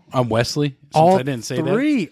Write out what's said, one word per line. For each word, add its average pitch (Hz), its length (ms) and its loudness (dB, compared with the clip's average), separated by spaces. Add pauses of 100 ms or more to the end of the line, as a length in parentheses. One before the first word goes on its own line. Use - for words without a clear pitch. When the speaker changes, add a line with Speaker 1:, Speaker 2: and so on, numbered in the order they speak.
(140)
Speaker 1:
I'm 127 160 0
Wesley, 127 400 -2 (120)
since - 140 -16
Speaker 2:
All 170 240 6
Speaker 1:
I 151 40 -2
didn't 131 220 -6
say 135 160 -4
that. 156 100 -4
Speaker 2:
three, 254 400 0